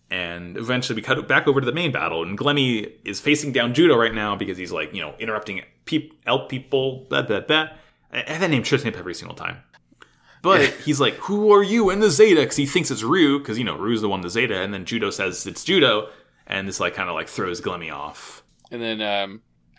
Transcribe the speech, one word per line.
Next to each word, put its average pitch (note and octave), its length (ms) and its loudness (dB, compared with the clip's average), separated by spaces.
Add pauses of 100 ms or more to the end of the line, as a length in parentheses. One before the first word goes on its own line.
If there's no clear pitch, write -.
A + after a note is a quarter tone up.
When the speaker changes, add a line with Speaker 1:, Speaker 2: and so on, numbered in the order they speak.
(100)
Speaker 1:
And F2 460 -8
eventually B2 400 -4
we A2 60 -8
cut - 240 -2
back C#3+ 220 2
over C3+ 120 4
to C3 60 -4
the A#2+ 60 0
main E3 180 -2
battle. E2 320 -4
And F#2+ 160 -6
Glemmy B2+ 540 0 (120)
is G2+ 160 -8
facing D3 320 0
down B2 220 0
Judo D3+ 220 6
right A2+ 180 2
now G#2 220 -4
because F#2+ 220 -6
he's, F2+ 140 -10
like, D#2 220 -6
you F#2+ 60 -6
know, D2+ 180 -8
interrupting G#2 440 -6 (220)
peop-, - 420 -4
El C3 200 0
people. C3 640 -4
Blah, C#3 120 0
blah, A2 180 -2
blah. D#3 280 0 (440)
I, A#2+ 160 -6
I, D#3 100 -6
that F3+ 120 2
name B2+ 120 2
trips C3 220 0
me A#2 60 0
up G#2 60 -10
every F2 180 -10
single E2+ 220 -14
time. - 220 -10 (840)
But F3+ 180 6
Speaker 2:
Yeah. C#3 60 6 (180)
Speaker 1:
he's C#3+ 160 0
like, B2 160 2
"Who G#3 360 4
are G3+ 100 10
you G3+ 280 4
in G3 100 0
the G#3+ 100 6
Zeta?" D#3+ 340 8
'Cause - 120 -4
he C#3+ 100 0
thinks D3+ 240 0
it's G#2+ 140 -4
Rue, C#3+ 380 4
'cause, A2+ 160 -6
you B2+ 60 -2
know, E2 120 -4
Rue's G#2+ 240 0
the G#2+ 80 0
one F#2+ 120 0
in F2+ 40 -8
the F2 60 -6
Zeta. A2 300 0
And G2+ 140 -4
then F#2 100 -8
Judo G#2+ 260 -2
says F#2 360 -6
it's F2+ 180 -10
Judo. C3+ 440 2 (380)
And F#2+ 220 -6
this, F#2 120 -8
like, F2 140 -2
kinda, F2+ 180 -6
like, D#2+ 160 -6
throws F2+ 320 -6
Glemmy E2+ 340 -8
off. - 480 -14 (280)
Speaker 2:
And A#2+ 120 -10
then, A2+ 180 -6
um, G2+ 420 -4 (360)